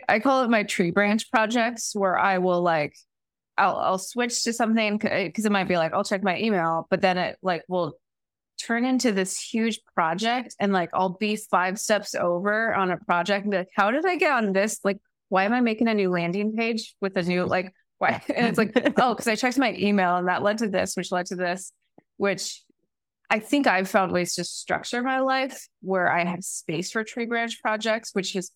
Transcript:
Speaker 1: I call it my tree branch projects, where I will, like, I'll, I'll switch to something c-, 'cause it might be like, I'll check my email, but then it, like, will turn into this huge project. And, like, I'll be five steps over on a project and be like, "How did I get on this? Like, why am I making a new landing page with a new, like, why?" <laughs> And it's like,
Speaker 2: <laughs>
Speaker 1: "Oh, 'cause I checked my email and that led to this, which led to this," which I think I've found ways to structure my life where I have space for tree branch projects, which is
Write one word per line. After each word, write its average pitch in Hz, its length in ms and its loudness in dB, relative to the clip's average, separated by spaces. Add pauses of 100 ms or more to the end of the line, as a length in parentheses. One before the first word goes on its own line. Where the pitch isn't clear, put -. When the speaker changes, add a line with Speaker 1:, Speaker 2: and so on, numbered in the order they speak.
Speaker 1:
I 214 100 4
call 262 240 2
it 226 60 0
my 220 140 4
tree 180 280 0
branch 208 400 2
projects, 226 640 0
where 196 220 2
I 190 220 4
will, 180 220 2
like, 160 340 0 (600)
I'll, 185 200 2
I'll 185 220 0
switch 233 460 -2
to 233 80 0
something 220 460 0
c-, 185 300 0
'cause 214 160 -4
it 214 60 4
might 190 160 2
be 180 100 2
like, 160 160 2
I'll 196 100 0
check 196 200 -2
my 180 160 2
email, 165 500 0
but 185 120 0
then 180 160 2
it, 175 240 -4
like, 175 260 -2
will 180 260 -2 (680)
turn 233 240 -2
into 254 260 2
this 190 280 -2
huge 226 420 -2 (120)
project. 220 680 -2
And, 202 140 0
like, 175 200 0
I'll 185 240 0
be 214 180 -2
five 190 440 0
steps 202 360 -2
over 202 580 0
on 190 180 0
a 165 60 -2
project 190 460 0
and 208 80 -2
be 190 60 0
like, 180 180 -4
"How 208 160 4
did 311 140 0
I 359 100 2
get 311 160 2
on 214 220 2
this? 202 300 0
Like, 196 160 -2 (300)
why 190 140 4
am 214 100 2
I 247 80 2
making 226 280 2
a 220 40 2
new 196 160 2
landing 180 460 -2
page 226 460 -4
with 190 160 -4
a 175 60 0
new, 180 220 0
like, 185 280 -2 (240)
why?" 240 280 0
<laughs> 285 100 -2
And 240 120 2
it's 226 100 0
like, 214 160 2
Speaker 2:
<laughs> - 260 2
Speaker 1:
"Oh, 233 160 4
'cause - 120 -4
I 220 80 2
checked 247 220 0
my 247 200 2
email 196 400 2
and 180 100 0
that 180 160 0
led 214 160 2
to 226 100 0
this, 185 260 -2
which 180 160 -6
led 180 160 -2
to 185 80 -8
this," 180 360 -4 (460)
which - 460 -4 (680)
I 220 100 2
think 277 280 0
I've 190 220 2
found 190 220 2
ways 175 240 0
to 175 80 -4
structure - 580 -4
my 262 180 -2
life 262 480 -2 (140)
where 185 300 0
I 170 140 2
have 180 180 -4
space - 480 -6
for 220 120 -4
tree 233 220 -6
branch 233 360 -4
projects, 220 520 -2
which 190 220 -4
is 180 200 -6